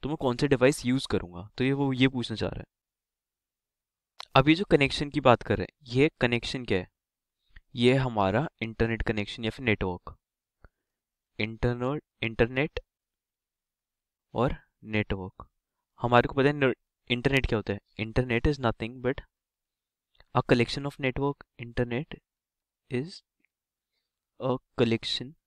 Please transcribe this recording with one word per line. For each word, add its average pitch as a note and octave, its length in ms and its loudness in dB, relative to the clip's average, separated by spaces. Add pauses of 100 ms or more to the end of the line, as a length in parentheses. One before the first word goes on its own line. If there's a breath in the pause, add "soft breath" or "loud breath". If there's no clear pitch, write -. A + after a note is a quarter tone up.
तो C3 60 -6
मैं D3+ 80 -4
कौन B2 200 -2
से C#3+ 120 0
डिवाइस C3 380 4
यूज़ C3 240 0
करूँगा, F2 480 -6
तो B2+ 60 0
ये C3 80 2
वो C#3 200 0
ये C3 160 4
पूछना A#2+ 280 -4
चाह G#2 120 -4
रहा - 120 -10
है। - 40 -12 (1700)
अब C3+ 140 6
ये D#3 60 8
जो F#3+ 100 -4
कनेक्शन C#3+ 460 2
की D3 100 -4
बात B2+ 220 6
कर G#2 160 -2
रहे F#2+ 120 -6
हैं, - 120 -20
ये C3 280 0 (100)
कनेक्शन A#2+ 440 -2
क्या G#2+ 140 0
है? F2+ 120 -6 (840)
ये B2 200 6
हमारा A#2 540 2 (140)
इंटरनेट A2+ 400 -2
कनेक्शन A2 420 -4
या A2 60 0
फिर C3+ 140 -12
नेटवर्क, G2+ 540 -2 (1200)
इंटरनल, A#2+ 600 -2 (220)
इंटरनेट A#2 580 -2 (1500)
और B2+ 220 0 (280)
नेटवर्क। G#2 640 -6 (520)
हमारे A#2+ 280 4
को - 60 -8
पता C3+ 140 4
है D3 40 0
न-, C#3 220 2 (360)
इंटरनेट B2 360 2
क्या A#2+ 100 0
होता G2+ 160 -2
है? G2+ 80 -4 (200)
Internet A#2 420 -2
is D3 160 0
nothing A#2+ 440 -4
but B2+ 180 -2 (1160)
a B2 60 2
collection B2+ 500 2
of - 80 -18
network। C#3 680 -4
Internet A#2+ 540 -6 (720)
is C3+ 300 -8 (1200)
a C3 160 -2 (220)
collection A#2+ 520 0 (140)